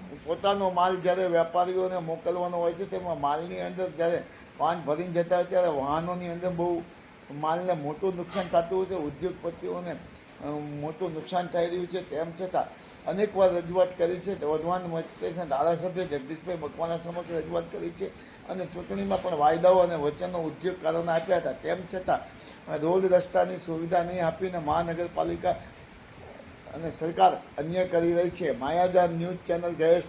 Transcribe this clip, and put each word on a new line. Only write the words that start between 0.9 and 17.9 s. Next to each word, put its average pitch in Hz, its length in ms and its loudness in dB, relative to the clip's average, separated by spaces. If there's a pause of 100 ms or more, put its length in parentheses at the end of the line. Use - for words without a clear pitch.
જ્યારે 180 300 2
વેપારીઓને 180 720 2
મોકલવાનો 175 600 -2
હોય 170 160 2
છે, 185 180 -6
તેમાં 175 300 -4
માલની 160 380 -2
અંદર 180 300 -4
જ્યારે 165 340 0 (360)
વાહન 165 220 0
ભરીને 170 420 0
જતા 175 120 2
હોય 180 100 2
ત્યારે 180 220 2
વાહનોની 165 640 -2
અંદર 175 200 -4
બહુ 170 340 0 (480)
માલને 165 420 0
મોટું 156 420 -2
નુકસાન 175 320 -4
થતું 175 300 2
હોય 190 80 0
છે. 185 80 -6
ઉદ્યોગપતિઓને, 170 1000 -6
અ, - 560 -14 (340)
મોટું 160 320 -6
નુકસાન 175 340 -4
થઈ 170 200 0
રહ્યું 175 200 -4
છે. 180 220 -6
તેમ 165 220 -4
છતાં 175 340 -2 (400)
અનેકવાર 190 480 4
રજૂઆત 175 440 2
કરી 175 180 2
છે, 180 300 -4
વઢવાણ 160 360 0
મધ્યના 170 640 -6
ધારાસભ્ય 165 600 2
જગદીશભાઈ 151 520 -6
મકવાણા 160 400 -4
સમક્ષ 170 340 -8
રજૂઆત 170 400 -2
કરી 170 180 -6
છે 190 180 -8 (400)